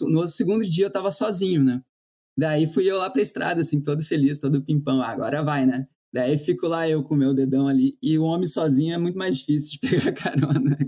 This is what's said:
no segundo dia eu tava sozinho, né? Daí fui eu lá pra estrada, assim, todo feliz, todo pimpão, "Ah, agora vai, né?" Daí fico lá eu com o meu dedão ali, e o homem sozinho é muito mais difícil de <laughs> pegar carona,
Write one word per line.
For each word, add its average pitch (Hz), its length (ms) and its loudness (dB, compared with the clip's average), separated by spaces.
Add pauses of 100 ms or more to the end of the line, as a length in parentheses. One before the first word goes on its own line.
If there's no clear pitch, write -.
no 160 260 0
segundo 208 380 0
dia 180 200 0
eu 196 60 -4
tava 196 200 -2
sozinho, 185 520 2
né? 127 180 2 (560)
Daí 151 300 0
fui 185 220 0
eu 190 80 0
lá 185 120 -2
pra - 120 0
estrada, 170 400 -2
assim, 151 200 0
todo 151 220 -2
feliz, 147 360 0
todo 139 240 0
pimpão, 139 380 0
"Ah, 113 80 -4
agora 120 340 -4
vai, 143 220 0
né?" 131 220 0 (240)
Daí 127 280 0
fico 175 280 -2
lá 165 220 0
eu 156 140 0
com - 100 -6
o 143 40 2
meu 135 180 2
dedão 135 320 2
ali, 135 340 2
e 156 160 2
o 156 60 2
homem 170 240 0
sozinho 160 480 0
é - 20 -4
muito 175 200 -2
mais 185 200 -2
difícil - 360 -2
de - 80 -10
<laughs> - 60 -6
pegar - 240 0
carona, 147 640 0 (120)